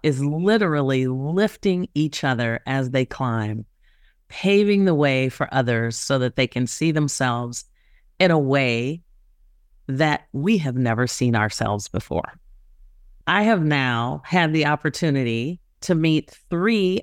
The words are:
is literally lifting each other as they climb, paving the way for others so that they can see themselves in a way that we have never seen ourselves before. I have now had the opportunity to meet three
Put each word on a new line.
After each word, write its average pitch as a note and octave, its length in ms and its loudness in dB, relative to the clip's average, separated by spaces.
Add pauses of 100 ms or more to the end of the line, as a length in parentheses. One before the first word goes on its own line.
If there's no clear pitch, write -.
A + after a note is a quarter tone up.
is C#3 200 0
literally D3+ 840 0
lifting F3+ 880 -2
each D3+ 280 -2
other A#2+ 440 -2
as C3 240 -2
they C3 160 0
climb, A2+ 580 -4 (640)
paving G3+ 560 2
the F3+ 100 4
way C3+ 340 2
for - 240 -6
others A#2 440 0
so - 220 -2
that B2 180 -2
they B2+ 100 2
can B2 200 -2
see D#3+ 260 -2
themselves B2 720 -2 (540)
in F#3 120 4
a E3 80 4
way C3+ 640 0 (880)
that D3 440 0
we F#3 260 0
have C#3 180 -2
never B2 300 0
seen A#2+ 280 0
ourselves G#2+ 540 -2
before. - 500 -6 (880)
I F#3 160 2
have G#3 220 2
now C3 600 0
had E3+ 280 2
the D#3 140 2
opportunity C#3+ 960 -2 (200)
to - 140 0
meet D#3+ 440 0 (120)
three F#3+ 520 0